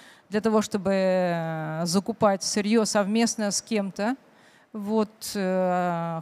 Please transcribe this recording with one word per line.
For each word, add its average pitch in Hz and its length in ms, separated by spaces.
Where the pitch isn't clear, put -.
для 208 120
того, 220 200
чтобы, 196 320
э, 170 920
закупать 196 560
сырье 214 420
совместно 214 680
с - 100
кем-то. 208 540
Вот, 214 360
э, 180 840